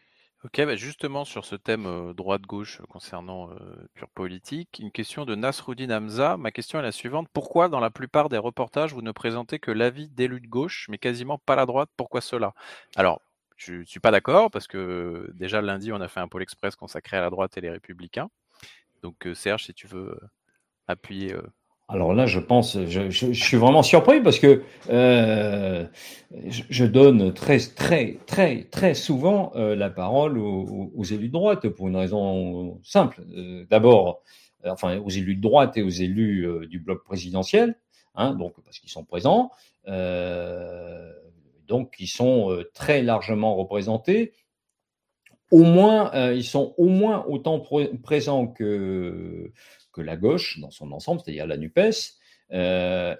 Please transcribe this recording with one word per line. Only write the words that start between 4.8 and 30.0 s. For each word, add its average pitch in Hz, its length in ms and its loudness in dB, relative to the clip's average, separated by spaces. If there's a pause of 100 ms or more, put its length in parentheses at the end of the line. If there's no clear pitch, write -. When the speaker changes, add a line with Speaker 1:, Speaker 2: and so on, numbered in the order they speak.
Speaker 1:
question 139 340 -10
de 120 80 -6
Nasruddin 127 560 -6
Hamza. 113 480 -2
Ma 123 140 -8
question - 260 -10
est 151 60 -6
la 113 80 -6
suivante. 147 420 -8
Pourquoi 170 360 0
dans 143 100 -4
la 113 100 0
plupart 147 400 -2
des 123 80 -4
reportages, 123 560 -6
vous 127 80 -14
ne 113 100 -10
présentez 117 460 -8
que - 140 -8
l'avis 123 380 -2
d'élus 127 320 -4
de 117 60 -20
gauche, 127 420 -6
mais 104 100 -12
quasiment 127 400 -6
pas - 160 0
la 135 100 2
droite ? 131 320 -2
Pourquoi 123 240 -6
cela ? 110 320 -6 (420)
Alors, 95 240 2 (380)
je 87 260 -14
suis - 160 -18
pas 113 120 4
d'accord 165 400 4
parce - 160 -10
que, - 100 -14
euh, 87 560 -8
déjà 92 280 -6
lundi, 101 300 -6
on 104 100 -8
a 90 60 -8
fait - 120 -12
un 90 80 -8
pôle 92 160 -10
express - 320 -10
consacré - 420 -12
à 92 40 -2
la 87 100 -2
droite 95 260 -6
et 92 40 -14
les 85 100 -10
Républicains. 90 580 -14 (720)
Donc, 87 240 -16
euh, 87 80 -10
Serge, 104 320 -6
si 90 80 -18
tu - 140 -20
veux, 95 220 -14
euh, - 180 -18 (600)
appuyer, 95 460 -8
euh. 82 100 -10 (440)
Speaker 2:
Alors 90 260 0
là, 127 120 4
je 92 140 0
pense, 120 460 2
je, 95 240 -4
je, 123 240 -2
je 117 100 -2
suis - 140 4
vraiment 135 260 8
surpris 262 380 8
parce 170 180 4
que, 139 240 10 (260)
euh, 107 960 2 (640)
je, 120 220 -8
je 123 160 2
donne 113 480 8
très, 139 260 2
très, 143 640 -2
très, 156 380 0
très 185 300 0
souvent, 175 640 0
euh, 107 200 0
la 101 140 -2
parole 123 480 0